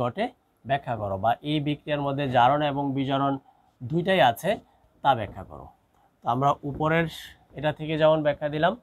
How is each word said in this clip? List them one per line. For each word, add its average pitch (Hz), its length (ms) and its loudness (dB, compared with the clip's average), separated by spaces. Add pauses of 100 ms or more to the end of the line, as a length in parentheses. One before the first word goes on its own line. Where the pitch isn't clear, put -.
ঘটে 123 220 -2 (400)
ব্যাখ্যা 127 320 -2
করো, 101 220 -4
বা 107 120 2 (200)
এই 151 100 0
বিক্রিয়ার 147 460 -4
মধ্যে 139 180 -4 (120)
জারণ 127 240 6 (120)
এবং 143 120 -4 (120)
বিজারণ 139 360 0 (480)
দুইটাই 170 400 0 (100)
আছে 156 200 -2 (540)
তা 143 140 6
ব্যাখ্যা 98 320 -8
করো। 67 160 -18 (580)
তো - 100 -16
আমরা 139 160 2 (120)
উপরের 156 460 0 (500)
এটা 151 140 0
থেকে 156 300 -6
যেমন 156 240 6
ব্যাখ্যা 147 280 -2
দিলাম, 160 180 2 (100)